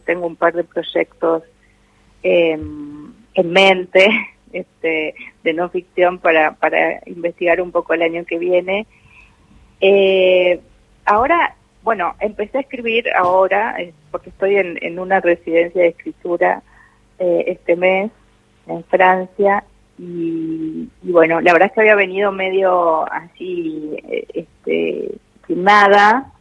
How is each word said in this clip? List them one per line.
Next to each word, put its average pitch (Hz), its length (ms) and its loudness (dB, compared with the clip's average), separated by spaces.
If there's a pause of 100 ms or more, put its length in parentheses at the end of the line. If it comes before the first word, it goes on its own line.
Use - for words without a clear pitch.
tengo 175 200 -4
un 165 120 -6
par 170 160 0
de 170 100 -4
proyectos, 165 800 -4 (800)
em, 151 880 -2 (220)
en 170 180 0
mente, 190 560 4 (260)
<laughs> - 200 -20
este, 160 600 -6 (280)
de 165 100 -2
no 170 160 -2
ficción 180 500 -2
para, 160 340 2
para 160 540 -2
investigar 170 540 -2
un 180 100 -6
poco 170 220 -4
el 165 100 -2
año 165 220 -4
que - 140 -8
viene. 180 460 -2 (960)
Eh, 185 800 4 (440)
ahora, 285 500 0 (280)
bueno, 190 360 -4
empecé 208 400 -6
a - 20 -6
escribir 233 520 -6
ahora, 190 680 0
eh, 175 140 -14 (180)
porque 180 180 -12
estoy 196 280 -2
en, 180 240 -2
en 170 180 -8
una 185 200 -2
residencia 170 640 0
de 170 80 4
escritura, 175 720 -4 (580)
eh, 175 280 0
este 170 280 -2
mes 185 360 0 (560)
en 165 180 -10
Francia, 185 800 2 (360)
y, 165 880 -8 (160)
y 180 80 -6
bueno, 165 300 4
la 175 120 4
verdad 175 140 4
es 202 60 -6
que 220 80 0
había 214 140 6
venido 196 360 0
medio 185 800 0
así, 165 800 -8 (160)
eh, - 260 -6
este, - 800 -6 (340)
sin 175 180 -4
nada, 208 760 4